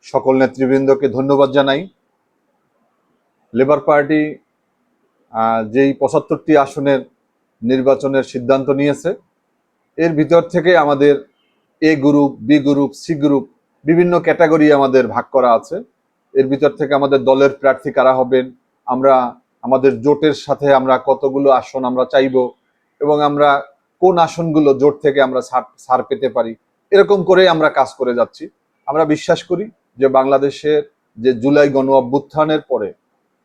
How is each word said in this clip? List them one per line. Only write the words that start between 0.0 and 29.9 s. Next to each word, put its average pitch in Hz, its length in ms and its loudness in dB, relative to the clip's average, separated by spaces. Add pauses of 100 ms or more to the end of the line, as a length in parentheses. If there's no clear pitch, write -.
সকল 131 360 -2
নেতৃবৃন্দকে 135 720 0
ধন্যবাদ 135 420 0
জানাই। 139 360 -2 (1700)
লেবার 135 260 2
পার্টি, 151 580 0 (920)
আহ, 113 380 -2
যেই 139 240 0
পঁচাত্তরটি 147 640 -2
আসনের 139 420 -2 (640)
নির্বাচনের 135 600 0
সিদ্ধান্ত 131 460 -2
নিয়েছে, 143 460 -2 (840)
এর 165 160 0
ভিতর 156 280 2
থেকে 170 360 0
আমাদের 143 520 0 (520)
এ 156 140 2
গ্রুপ, 143 460 0
বি 139 180 2
গ্রুপ, 139 340 0
সি - 220 -8
গ্রুপ, 139 340 -2 (360)
বিভিন্ন 175 340 2
ক্যাটাগরি 160 520 2
আমাদের 131 360 2
ভাগ 110 240 -6
করা 127 220 2
আছে। 165 300 -4 (500)
এর 135 140 2
ভিতর 139 220 0
থেকে 143 240 -6
আমাদের 139 300 0
দলের 135 260 4
প্রার্থী 135 420 -4
কারা 131 240 2
হবেন, 127 360 -2 (340)
আমরা 127 500 0 (260)
আমাদের 127 400 0
জোটের 147 320 0
সাথে 143 400 -2
আমরা 131 320 2
কতগুলো 139 460 0
আসন 131 320 -2
আমরা 127 280 -4
চাইব 131 380 0 (500)
এবং 147 220 -2
আমরা 143 420 0 (360)
কোন 180 180 2
আসনগুলো 156 600 0
জোট 143 220 0
থেকে 139 200 0
আমরা 127 200 -2
ছাড়, 127 220 -6 (140)
ছাড় 127 320 -4
পেতে 127 200 -4
পারি, 113 260 -6 (360)
এরকম 196 320 2
করে 185 260 4
আমরা 156 200 0
কাজ 135 240 -2
করে 123 220 -4
যাচ্ছি। 120 340 -6 (360)
আমরা 156 200 -2
বিশ্বাস 151 380 -2
করি 185 280 -6 (260)